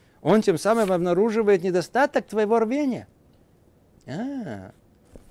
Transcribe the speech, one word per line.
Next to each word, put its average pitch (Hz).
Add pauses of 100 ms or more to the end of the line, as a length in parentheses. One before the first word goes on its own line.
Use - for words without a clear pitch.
(200)
он 208
тем 175
самым 214
обнаруживает 196
недостаток 196
твоего 214
рвения». 226 (1000)
А, 170 (580)